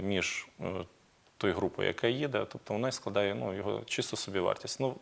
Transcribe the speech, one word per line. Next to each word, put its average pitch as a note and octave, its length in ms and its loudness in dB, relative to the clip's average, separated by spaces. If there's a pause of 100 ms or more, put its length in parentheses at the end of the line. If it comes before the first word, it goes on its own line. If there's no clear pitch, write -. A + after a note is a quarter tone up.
між, F#2+ 480 0 (120)
е, - 40 -4 (720)
тою F#2+ 180 4
групою, G2 340 2
яка G#2 200 2
їде, B2+ 440 0
тобто - 220 -6
вона A#2+ 140 0
і B2 40 -2
складає, G2+ 420 0
ну, A2+ 200 -2
його G2+ 320 -2
чисто - 300 -2
собівартість. G2 640 0
Ну, C3 220 0